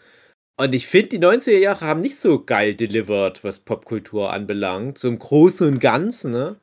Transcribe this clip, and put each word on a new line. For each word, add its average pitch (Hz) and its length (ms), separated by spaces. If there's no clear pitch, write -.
Und 131 140
ich 123 140
find, - 240
die 208 80
neunziger 202 400
Jahre 190 260
haben 156 160
nicht 170 160
so - 260
geil 104 300
delivered, 101 680
was 98 160
Popkultur 104 720
anbelangt, 101 640
so 127 100
im 117 120
Großen 165 480
und 135 120
Ganzen, 143 520
ne? 143 320